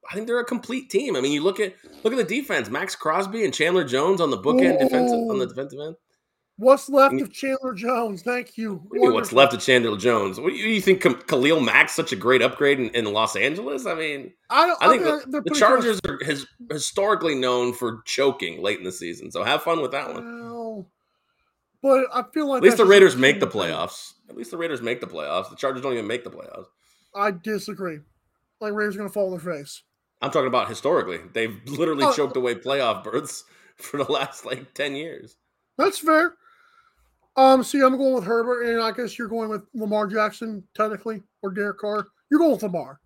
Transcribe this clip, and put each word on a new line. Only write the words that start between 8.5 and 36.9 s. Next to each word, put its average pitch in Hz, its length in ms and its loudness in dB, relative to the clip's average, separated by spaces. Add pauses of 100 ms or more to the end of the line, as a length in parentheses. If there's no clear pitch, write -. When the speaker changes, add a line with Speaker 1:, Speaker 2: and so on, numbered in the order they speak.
Speaker 2:
you. 220 180 -6
Speaker 1:
What 165 180 -16
do - 60 -2
you - 40 6
mean, 120 100 6
what's 110 180 -2
Speaker 2:
Wonderful. 113 60 4
Speaker 1:
left 135 160 8
of 113 60 -4
Chandler 117 360 4
Jones? 101 440 0
What, 160 140 -2
you, 208 120 -8
you 214 160 0
think 185 220 2
K-, 151 100 4
Khalil 151 460 2
Mack's 123 340 4
such - 180 -4
a 127 40 -4
great 113 260 4
upgrade 139 380 2
in, 117 160 -2
in 117 180 0
Los 110 220 0
Angeles? 208 500 -4
I 180 80 -4
mean, 151 400 -8 (160)
Speaker 2:
I 294 160 4
don't, 349 160 0
Speaker 1:
I - 80 6
think - 120 4
Speaker 2:
I 349 40 0
Speaker 1:
the, 320 140 2
Speaker 2:
think 254 120 -12
they're 294 100 -4
Speaker 1:
the - 80 -6
Speaker 2:
pretty 302 100 -2
Speaker 1:
Chargers 240 420 4
Speaker 2:
close. - 180 -6
Speaker 1:
are - 60 -8
his-, 139 220 -6 (240)
historically 165 640 -2
known 123 380 0
for 117 320 -6
choking 87 580 -2
late 104 160 -2
in 87 60 -12
the 92 60 -6
season. 85 380 -12
So 87 140 -6
have 139 180 0
fun 165 200 -2
with 139 100 -4
that 139 200 -8
one. - 120 -12
Speaker 2:
Well, 233 680 -14 (960)
but 269 280 4
I 240 120 -2 (100)
feel 311 140 -2
like 269 100 0
Speaker 1:
At 240 60 0
least 226 140 8
Speaker 2:
that's - 0 -
Speaker 1:
the 226 80 6
Speaker 2:
just 190 40 4
a - 20 10
Speaker 1:
Raiders 190 260 10
make 131 220 6
the - 60 2
Speaker 2:
team 104 160 -4
thing. 85 100 -2
Speaker 1:
playoffs. - 420 -8 (140)
At - 80 -20
least 117 140 -14
the 175 80 -12
Raiders 160 240 -6
make 117 180 -4
the - 60 -10
playoffs. 82 460 -6
The 87 60 -20
Chargers 131 260 -4
don't 135 100 -2
even 110 140 -6
make 120 160 -6
the - 80 -14
playoffs. - 340 -18 (480)
Speaker 2:
I 202 180 -2
disagree. 190 680 -8 (600)
Like, 214 140 -6
Raiders 208 220 -2
are 202 40 -10
gonna 202 120 -8
fall 196 200 -2
on 180 60 -8
their 160 200 -8
face. - 260 -16 (380)
Speaker 1:
I'm 135 100 -4
talking 139 160 2
about 120 220 2
historically. 117 500 0 (140)
They've 113 320 -4
literally 143 400 0
Speaker 2:
Oh. 120 80 4
Speaker 1:
choked 135 240 -2
away 123 180 0
playoff 123 480 -2
berths 123 400 -6 (180)
<laughs> - 140 -20
for - 280 -12
the 127 80 -2
last, 135 340 -4
like, 131 280 -10
ten 143 220 -6
years. 147 420 -14 (400)
Speaker 2:
That's 381 220 0
fair. 320 360 2 (1000)